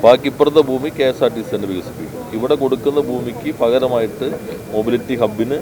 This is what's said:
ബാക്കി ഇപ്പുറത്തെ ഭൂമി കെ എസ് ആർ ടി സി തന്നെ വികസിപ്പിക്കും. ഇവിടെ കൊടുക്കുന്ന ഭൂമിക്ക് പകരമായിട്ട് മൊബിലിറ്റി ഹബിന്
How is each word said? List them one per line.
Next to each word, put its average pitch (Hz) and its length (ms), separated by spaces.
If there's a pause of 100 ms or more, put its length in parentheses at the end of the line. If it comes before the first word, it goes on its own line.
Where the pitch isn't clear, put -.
ബാക്കി 127 280
ഇപ്പുറത്തെ 147 360
ഭൂമി 131 300
കെ 139 140
എസ് 123 140
ആർ 113 100
ടി 113 100
സി - 80
തന്നെ 101 180
വികസിപ്പിക്കും. - 480 (160)
ഇവിടെ 131 260
കൊടുക്കുന്ന 135 460
ഭൂമിക്ക് 123 440 (100)
പകരമായിട്ട് 123 680 (460)
മൊബിലിറ്റി 117 480
ഹബിന് 113 400